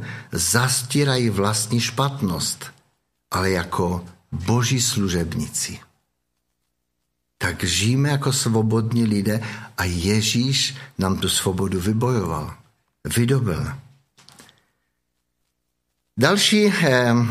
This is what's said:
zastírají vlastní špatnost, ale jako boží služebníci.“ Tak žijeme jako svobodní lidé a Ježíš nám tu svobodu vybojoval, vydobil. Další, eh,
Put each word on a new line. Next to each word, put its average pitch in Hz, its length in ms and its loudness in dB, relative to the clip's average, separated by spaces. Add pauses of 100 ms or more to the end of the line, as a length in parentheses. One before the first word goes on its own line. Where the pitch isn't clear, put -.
(320)
zastírají 127 1000 0
vlastní 107 500 0
špatnost, 120 840 -2 (640)
ale 95 200 0
jako 90 540 -2 (280)
boží 113 480 0
služebníci.“ 87 1000 -2 (1600)
Tak 87 260 -4
žijeme 110 440 2
jako 139 240 0
svobodní 113 720 2
lidé 107 360 0 (380)
a 90 60 0
Ježíš 107 920 0 (240)
nám 95 180 2
tu 92 120 -2
svobodu 92 520 0
vybojoval, 101 720 -2 (640)
vydobil. 120 560 0 (2500)
Další, 202 480 4
eh, 127 480 4 (160)